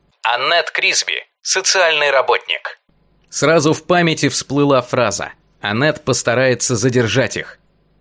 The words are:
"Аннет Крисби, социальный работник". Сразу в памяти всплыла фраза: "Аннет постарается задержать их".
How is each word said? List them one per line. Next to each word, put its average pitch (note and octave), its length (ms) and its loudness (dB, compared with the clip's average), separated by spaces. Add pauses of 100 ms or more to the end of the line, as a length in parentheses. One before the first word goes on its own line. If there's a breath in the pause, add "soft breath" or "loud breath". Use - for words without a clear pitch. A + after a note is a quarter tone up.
(220)
"Аннет D3 480 0
Крисби, E3 540 -2 (160)
социальный E3 680 0
работник". A#2+ 720 -2 (500)
Сразу D#3 420 2
в - 120 -4
памяти E3+ 440 2
всплыла C#3 540 2
фраза: A#2 500 -2 (280)
"Аннет A#2+ 420 -2
постарается B2 760 0
задержать A#2 600 0
их". - 220 -10 (420)